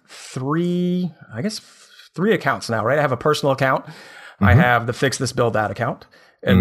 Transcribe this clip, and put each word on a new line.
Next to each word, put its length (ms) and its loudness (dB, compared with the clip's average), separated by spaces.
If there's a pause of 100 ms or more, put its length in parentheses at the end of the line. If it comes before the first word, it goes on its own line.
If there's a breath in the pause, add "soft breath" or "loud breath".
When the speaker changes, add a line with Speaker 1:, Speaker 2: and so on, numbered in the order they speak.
Speaker 1:
three, 1040 -2 (200)
I 100 -8
guess 180 -6 (540 loud breath)
three 180 2
accounts 380 -2
now, 140 0
right? 140 2
I 40 2
have 100 0
a 40 -2
personal 360 0
account. 320 0 (560 loud breath)
I 120 6
Speaker 2:
Mm-hmm. 80 8
Speaker 1:
have 260 2
the 80 -4
Fix 240 -2
This, 140 -4
Build 200 0
That 180 -2
account. 360 -6 (360 soft breath)
And 180 2